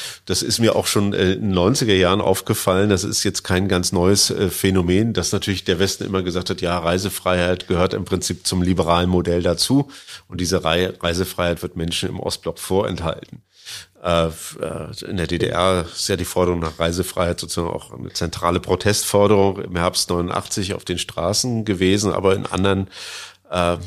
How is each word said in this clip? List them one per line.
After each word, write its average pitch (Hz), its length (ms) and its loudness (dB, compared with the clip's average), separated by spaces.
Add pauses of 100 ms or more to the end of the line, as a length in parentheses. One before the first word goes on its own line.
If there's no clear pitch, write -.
(260)
Das 92 160 -2
ist - 160 -2
mir 110 180 4
auch - 100 0
schon, 101 280 0
äh, 95 180 2
in 104 80 -2
den 104 120 -2
neunziger 98 420 4
Jahren 92 260 4
aufgefallen. 98 680 2
Das 92 120 2
ist - 280 -2
jetzt - 140 -8
kein 95 240 0
ganz 90 240 0
neues, 95 380 4
äh, 98 180 0
Phänomen, 95 640 2
dass 90 200 -2
natürlich 98 320 -2
der 90 140 0
Westen 95 260 0
immer 95 180 -2
gesagt 90 280 -4
hat, 85 100 -4
ja, 87 180 0
Reisefreiheit 90 880 0
gehört 92 260 2
im 98 100 -4
Prinzip 87 420 -4
zum 92 160 0
liberalen 87 460 2
Modell 87 340 2
dazu. 92 460 2 (400)
Und 87 120 -10
diese 87 240 0
Rei-, 85 360 2
Reisefreiheit 87 600 0
wird 85 140 -8
Menschen 85 320 -4
im 90 120 -6
Ostblock - 380 -6
vorenthalten. 92 840 -4 (600)
Äh, 85 240 2
f-, - 340 -10
äh, 80 500 -8
in 101 60 -4
der 85 100 -2
D 87 120 -2
D 82 80 0
R 87 460 2
ist - 160 -6
ja 101 80 2
die 90 80 -4
Forderung 87 360 2
nach 80 180 -6
Reisefreiheit 85 600 -2
sozusagen 85 340 -6
auch - 200 -10
eine 62 200 -12
zentrale 87 460 0
Protestforderung 98 1040 2
im 90 160 -8
Herbst 87 340 -2
neunundachtzig 90 640 -2
auf - 100 -10
den 87 140 -4
Straßen 107 640 -2
gewesen, 98 480 2
aber 95 220 2
in 95 120 -4
anderen, 95 420 0 (640)
äh, 87 260 2 (100)